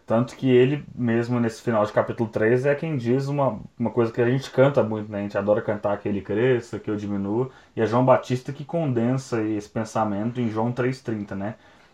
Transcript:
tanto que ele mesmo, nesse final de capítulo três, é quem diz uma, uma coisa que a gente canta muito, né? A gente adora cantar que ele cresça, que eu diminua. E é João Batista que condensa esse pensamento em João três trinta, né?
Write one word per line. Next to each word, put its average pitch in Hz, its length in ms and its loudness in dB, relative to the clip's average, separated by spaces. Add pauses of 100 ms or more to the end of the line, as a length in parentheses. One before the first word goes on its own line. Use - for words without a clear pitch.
tanto 117 300 0
que 135 140 0
ele 131 340 6 (100)
mesmo, 117 460 0
nesse 117 220 -2
final 107 240 2
de - 80 -10
capítulo 113 360 0
três, 117 360 2
é 143 100 4
quem 156 220 -4
diz 123 320 0
uma, 135 320 0 (180)
uma 113 100 0
coisa 113 220 2
que 123 100 -2
a 117 80 4
gente 131 220 -2
canta 135 320 4
muito, 110 260 -4
né? 104 100 -4
A - 20 -2
gente 104 160 -4
adora 104 240 2
cantar 101 380 -2
que - 100 -4
ele 101 120 -2
cresça, 113 560 0
que 104 140 -6
eu 104 60 -2
diminua. 101 520 -4 (240)
E 127 80 -4
é 110 40 4
João 120 180 2
Batista 131 480 2
que 139 140 -12
condensa 127 760 -2
esse 107 280 -4
pensamento 110 720 -4
em 117 80 0
João 113 240 -2
três 127 260 -2
trinta, 107 340 -6
né? 101 220 -6 (380)